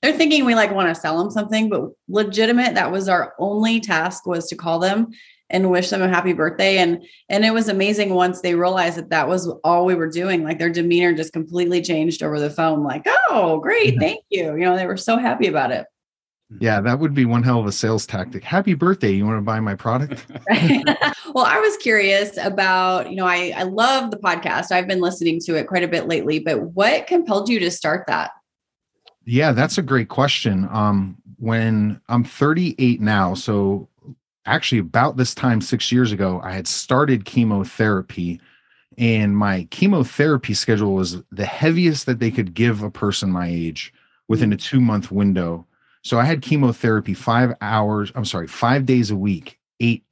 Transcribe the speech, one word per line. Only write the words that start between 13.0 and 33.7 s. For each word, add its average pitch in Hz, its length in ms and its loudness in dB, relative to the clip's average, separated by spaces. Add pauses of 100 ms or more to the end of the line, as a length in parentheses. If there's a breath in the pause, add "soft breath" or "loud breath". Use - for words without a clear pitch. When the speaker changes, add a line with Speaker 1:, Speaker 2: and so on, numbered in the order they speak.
Speaker 1:
"Oh, 359 560 2
great. 427 320 2
Speaker 2:
Yeah. 120 60 0
Speaker 1:
Thank 185 300 -2
you." 160 260 -4
You 165 80 0
know, 180 120 2
they 185 100 -2
were 185 100 -4
so 226 200 -2
happy 240 300 0
about 147 240 0
it. 120 160 -6 (720)
Speaker 2:
Yeah, 107 200 2
that 123 200 0
would 156 120 0
be 139 120 2
one 120 180 2
hell 123 160 2
of 110 80 0
a 101 60 -2
sales 110 340 -2
tactic. 95 380 -8
"Happy 190 300 0
birthday. 170 380 2
You 101 140 2
wanna 110 160 0
buy 110 160 -2
my 107 160 -2
product?" 127 560 -4
Speaker 1:
<laughs> - 180 -14
Right. 208 360 4 (500 loud breath)
Well, 254 100 4
I - 140 2
was 427 200 2
curious 202 640 2
about, 185 680 0
you 190 60 -10
know, 190 100 -2
I, 175 300 0
I - 80 -4
love 226 480 0
the 208 40 -8
podcast. 175 540 -2
I've 180 160 0
been 185 140 -2
listening 170 400 0
to 170 160 -2
it 151 100 -2
quite 180 160 -2
a 175 60 0
bit 165 180 -2
lately, 156 320 -2
but 156 240 -2
what 196 460 0
compelled 226 400 0
you 233 120 2
to 175 100 0
start 175 360 -4
that? 80 240 -2 (920)
Speaker 2:
Yeah, 135 280 2
that's 127 240 0
a 202 60 0
great 123 260 0
question. 104 640 0
Um, 101 460 0 (220)
when 110 720 0
I'm 120 140 2
thirty-eight 143 800 0
now, 101 340 2
so 98 540 -2 (560)